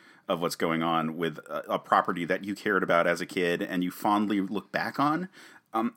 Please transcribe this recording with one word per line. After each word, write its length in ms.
of 140
what's 140
going 260
on 360
with 200
a, 260
a 40
property 480
that 180
you 120
cared 260
about 240
as 160
a 60
kid 340
and 220
you 80
fondly 500
look 300
back 280
on." 300
Um, 240